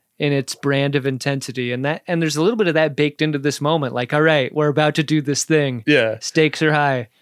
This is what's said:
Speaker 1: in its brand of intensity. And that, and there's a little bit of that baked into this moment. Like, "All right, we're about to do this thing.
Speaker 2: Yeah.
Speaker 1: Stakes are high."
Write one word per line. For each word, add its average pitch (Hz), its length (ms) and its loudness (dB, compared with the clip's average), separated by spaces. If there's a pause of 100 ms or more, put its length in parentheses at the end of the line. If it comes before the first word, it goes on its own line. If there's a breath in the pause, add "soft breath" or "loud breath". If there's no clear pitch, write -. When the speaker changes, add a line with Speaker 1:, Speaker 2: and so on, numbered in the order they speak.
(180)
Speaker 1:
in 147 140 0
its 139 240 -2
brand 139 400 0
of 131 100 0
intensity. 131 680 -4
And 127 120 -6
that, 156 220 -4
and 170 140 0
there's 151 160 -2
a 156 40 0
little 208 140 2
bit 214 140 0
of 156 60 2
that 156 200 2
baked 147 260 0
into 156 160 0
this 139 240 -2
moment. 147 320 0
Like, 120 200 -4
"All 151 80 2
right, 156 340 2
we're 151 140 2
about 151 260 2
to 165 80 0
do 151 180 0
this 139 220 -2
thing. 139 420 0
Speaker 2:
Yeah. 117 360 2
Speaker 1:
Stakes - 400 0
are 156 120 2
high." 139 360 0 (120)